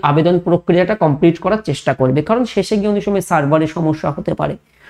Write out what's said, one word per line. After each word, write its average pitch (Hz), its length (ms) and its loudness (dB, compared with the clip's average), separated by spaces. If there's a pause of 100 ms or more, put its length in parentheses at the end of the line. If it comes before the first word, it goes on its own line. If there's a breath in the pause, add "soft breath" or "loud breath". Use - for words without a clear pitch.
আবেদন 160 360 2
প্রক্রিয়াটা 175 560 0
কমপ্লিট 165 440 2
করার 202 260 -2
চেষ্টা - 300 -2
করবে, 131 280 0
কারণ 226 220 0
শেষে 214 320 -2
গিয়ে 202 120 0
অনেক 208 140 0
সময় 202 180 -2
সার্ভারে 156 460 2
সমস্যা 156 440 -2
হতে 151 240 -6
পারে, 147 220 -4 (340 soft breath)